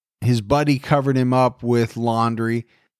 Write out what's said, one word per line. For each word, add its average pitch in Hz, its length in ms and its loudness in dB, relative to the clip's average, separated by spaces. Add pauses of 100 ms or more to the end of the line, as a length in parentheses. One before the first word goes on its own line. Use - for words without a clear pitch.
(220)
His 120 180 2
buddy 139 400 0
covered 139 380 0
him 127 160 0
up 127 280 0
with 120 360 0
laundry 117 680 -2 (340)